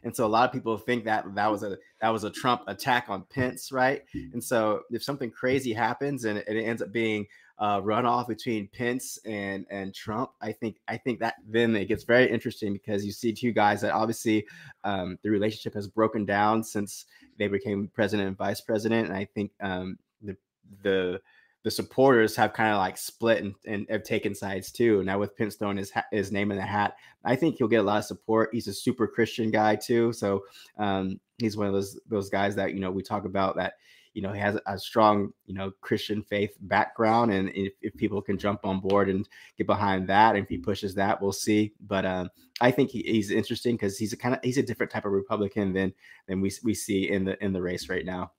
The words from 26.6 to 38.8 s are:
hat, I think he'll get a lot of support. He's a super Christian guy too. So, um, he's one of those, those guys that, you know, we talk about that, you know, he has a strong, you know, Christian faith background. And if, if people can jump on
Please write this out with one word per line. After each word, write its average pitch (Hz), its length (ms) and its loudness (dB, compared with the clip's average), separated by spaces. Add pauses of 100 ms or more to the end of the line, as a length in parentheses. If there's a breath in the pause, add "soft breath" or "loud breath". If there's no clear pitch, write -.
hat, 101 320 0 (300 loud breath)
I 120 100 2
think 143 220 2
he'll 123 100 0
get 110 140 4
a - 20 4
lot 101 160 2
of 101 60 -2
support. 110 480 0
He's 113 160 -4
a 101 40 -6
super 117 360 0
Christian 110 420 0
guy 107 240 4
too. 117 380 2
So, 98 320 -2 (320 loud breath)
um, 95 420 -2 (200)
he's 107 180 -2
one 104 100 -2
of 98 60 0
those, 98 260 -2 (100)
those 98 220 -2
guys 101 240 2
that, 98 200 -2
you 98 60 -4
know, 92 120 -2
we 95 100 -2
talk 101 220 -4
about 95 320 0
that, 90 180 -2 (400 soft breath)
you 101 80 -8
know, 98 100 -6
he 101 80 -6
has 104 260 2
a 95 120 -4
strong, 107 540 4 (140)
you 95 80 -12
know, 95 260 -8
Christian 107 420 -4
faith 104 400 -2
background. 110 720 2
And 95 180 0
if, 98 220 -4 (100)
if - 140 -6
people 110 260 -2
can 98 160 -4
jump 104 260 -2
on 95 160 0